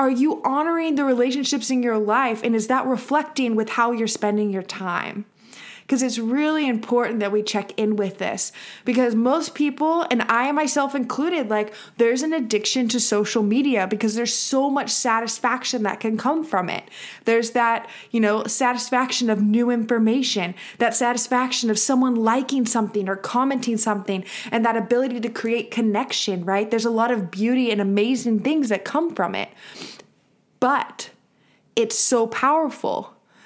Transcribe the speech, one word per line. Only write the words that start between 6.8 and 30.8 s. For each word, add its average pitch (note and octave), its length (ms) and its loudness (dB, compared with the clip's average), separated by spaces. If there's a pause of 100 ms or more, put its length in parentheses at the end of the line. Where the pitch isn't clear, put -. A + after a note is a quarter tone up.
that G3+ 100 0
we G#3+ 140 0
check G#3+ 320 -4
in G#3+ 180 0
with G3 240 -2
this, F#3+ 320 -4 (340)
because B3 300 2
most B3+ 400 2
people, D4+ 560 0
and A#3+ 120 2
I C4 280 0
myself C#4+ 460 0
included, C#4 520 -2
like, G#3+ 240 -2 (240)
there's B3 280 2
an D#4+ 80 -2
addiction A#3 560 0
to A#3+ 100 0
social G#3+ 460 0
media A3+ 420 2
because G#3+ 300 0
there's A#3 180 -2
so C4+ 340 0
much C4+ 220 -2
satisfaction A#3 960 -2
that - 160 -2
can A3 180 -2
come D#4 240 0
from F#3 260 -2
it. - 140 -4 (420)
There's A3+ 260 2
that, A#3 380 0 (220)
you A#3 80 0
know, G#3+ 300 2
satisfaction B3 840 0
of G#3+ 100 2
new A3+ 300 4
information, A3+ 840 0 (220)
that A#3+ 180 2
satisfaction B3 760 0
of G#3+ 80 2
someone B3+ 380 4
liking B3 500 2
something G#3 420 0
or G3 60 0
commenting B3 640 0
something, G3 480 -2 (260)
and A3+ 160 2
that A3+ 100 2
ability A#3+ 440 0
to A#3 80 -2
create A#3 420 -4
connection, G#3+ 760 -2
right? G3 240 0
There's A3+ 160 0
a A#3+ 60 0
lot A#3 220 2
of F#3+ 180 -2
beauty A#3 400 0
and G#3 100 0
amazing G#3+ 600 2
things C#4+ 300 2
that G3 140 -2
come E4 300 -2
from F#3 220 -2
it. G2 140 -6 (1080)
But - 520 -2 (680)